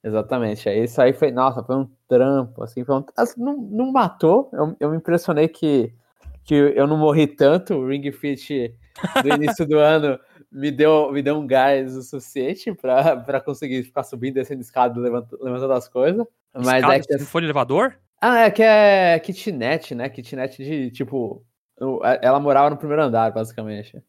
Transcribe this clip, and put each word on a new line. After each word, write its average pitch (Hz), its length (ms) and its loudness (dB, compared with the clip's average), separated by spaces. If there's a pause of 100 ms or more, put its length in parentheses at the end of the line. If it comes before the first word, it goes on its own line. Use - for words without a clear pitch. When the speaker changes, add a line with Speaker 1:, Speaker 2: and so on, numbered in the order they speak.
Speaker 1:
exatamente. 107 640 -4
Aí 107 140 0
isso 120 180 -2
aí 127 120 4
foi, 135 180 0
nossa, 127 320 -2
foi 131 140 -4
um 135 120 -4 (180)
trampo, 127 560 0
assim, 123 200 -12
foi 135 120 -2
um, 135 80 -4 (120)
assim, - 260 -2
não, 285 160 -6
não 233 360 -6
matou, 214 600 2
eu, 151 260 -4
eu 147 120 -2
me 160 60 -4
impressionei 165 500 0
que, 143 460 -2 (500)
que - 100 -2
eu 143 320 4
não 156 120 0
morri 151 300 4
tanto, 160 480 2
o 131 120 -4
Ring 139 240 -4
Fit 135 640 -6 (480)
do 139 60 0
Speaker 2:
<laughs> 151 40 2
Speaker 1:
início 151 320 -2
do 151 120 2
ano 147 420 4 (320)
me 143 200 -6
deu, 151 400 2
me 139 100 -4
deu 143 160 -2
um 147 80 -8
gás 131 500 2
o 131 60 -10
suficiente 139 720 -8
pra, 135 440 2
pra 131 220 -4
conseguir 131 440 -6
ficar 139 180 -8
subindo, 131 320 -8
descendo 131 280 -6
escada, 120 380 -2
levant-, 120 400 -4
levantando 131 340 -4
as 123 140 -2
coisas. 175 380 0 (300)
Mas 127 220 0
Speaker 2:
Escada? 135 180 4
Speaker 1:
é - 40 2
que 151 60 -4
Speaker 2:
Você 143 140 4
não 143 80 -10
foi 170 140 -4
de 170 40 -4
elevador? 147 500 0 (240)
Speaker 1:
Ah, 233 200 2
é 220 120 6
que 220 120 2
é 202 560 6
kitnet, 160 720 -6
né? 123 160 -6
Kitnet 135 540 -10
de, 139 260 -6
tipo, 131 560 -8 (340)
o-, 131 240 -4
a-, 127 200 2
ela 131 160 2
morava 143 320 2
no 143 60 -8
primeiro 151 260 -2
andar, 113 280 0
basicamente. 110 760 -10